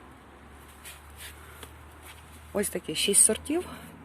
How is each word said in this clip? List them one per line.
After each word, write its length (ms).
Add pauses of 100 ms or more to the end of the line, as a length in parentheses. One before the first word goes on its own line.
(2500)
Ось 160
такі 260
шість 300
сортів. 400 (400)